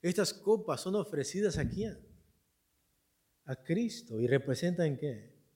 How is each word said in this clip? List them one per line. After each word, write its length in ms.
Estas 320
copas 480
son 140
ofrecidas 640
¿a 100
quién? 300
A 100
Cristo. 640
¿Y 80
representan 680
qué? 480